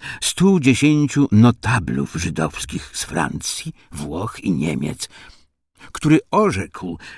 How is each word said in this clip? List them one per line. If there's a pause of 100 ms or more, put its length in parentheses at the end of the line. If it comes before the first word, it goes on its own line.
(220)
stu
dziesięciu
notablów
żydowskich
z
Francji, (180)
Włoch
i
Niemiec, (840)
który (120)
orzekł, (200)